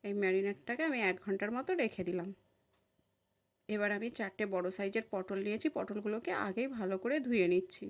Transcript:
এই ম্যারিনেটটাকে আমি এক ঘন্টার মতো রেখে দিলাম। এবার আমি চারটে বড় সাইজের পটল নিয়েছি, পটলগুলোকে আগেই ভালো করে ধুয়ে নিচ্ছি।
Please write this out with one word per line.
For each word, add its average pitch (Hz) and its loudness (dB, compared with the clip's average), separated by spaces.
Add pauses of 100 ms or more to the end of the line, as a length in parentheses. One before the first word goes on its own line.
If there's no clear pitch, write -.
এই 202 -2
ম্যারিনেটটাকে 196 2
আমি 262 0 (100)
এক 185 2 (100)
ঘন্টার 208 0
মতো 262 -2 (120)
রেখে 208 -2
দিলাম। 180 -2 (1400)
এবার 208 0
আমি 214 -2 (100)
চারটে 208 -4 (100)
বড় 180 0 (100)
সাইজের 202 -2
পটল 190 -2
নিয়েছি, 208 0
পটলগুলোকে 208 -2 (160)
আগেই 220 0 (100)
ভালো 202 0
করে 254 2 (100)
ধুয়ে 226 6
নিচ্ছি। 185 0